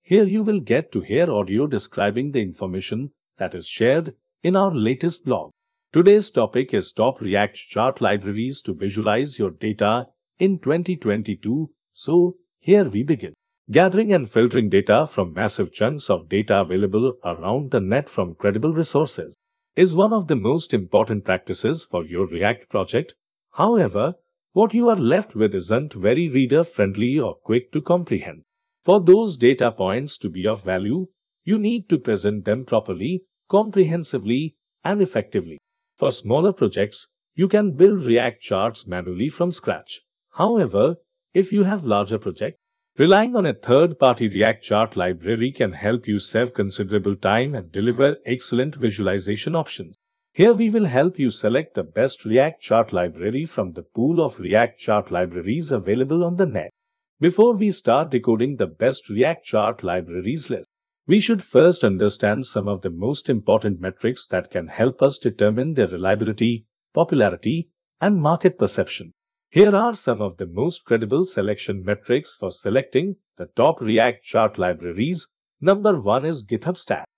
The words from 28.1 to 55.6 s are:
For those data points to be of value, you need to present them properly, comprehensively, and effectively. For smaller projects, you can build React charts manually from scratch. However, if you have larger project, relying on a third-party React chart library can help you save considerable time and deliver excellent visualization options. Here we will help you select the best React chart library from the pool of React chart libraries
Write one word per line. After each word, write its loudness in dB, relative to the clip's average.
For 6
those 6
data 2
points -4
to -8
be -6
of -4
value, -4
you 0
need -4
to 0
present -4
them -2
properly, -4
comprehensively, 0
and 0
effectively. -4
For 0
smaller 0
projects, -2
you 0
can 2
build 6
React 2
charts -4
manually -6
from -2
scratch. -8
However, 2
if 2
you 4
have -2
larger 0
project, -8
relying 4
on 2
a 0
third-party 2
React 2
chart 0
library -2
can -2
help -4
you 0
save -2
considerable -2
time 0
and -10
deliver 0
excellent -4
visualization -4
options. -8
Here 6
we 2
will 2
help 0
you 2
select -2
the -4
best -4
React 2
chart 0
library -4
from -6
the -14
pool -2
of -4
React 0
chart -2
libraries -4